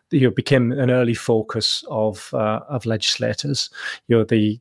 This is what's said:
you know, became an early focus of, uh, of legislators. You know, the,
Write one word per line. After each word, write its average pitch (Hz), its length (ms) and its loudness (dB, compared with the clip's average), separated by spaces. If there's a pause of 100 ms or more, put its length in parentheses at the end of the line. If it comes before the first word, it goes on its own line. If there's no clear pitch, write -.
(120)
you 135 100 4
know, 123 100 4
became 123 400 2
an 131 180 0
early 123 260 2
focus - 720 -2
of, 110 440 -4
uh, 110 360 -2
of 131 160 -6
legislators. 113 840 -4 (380)
You 117 120 4
know, 110 40 2
the, 107 380 2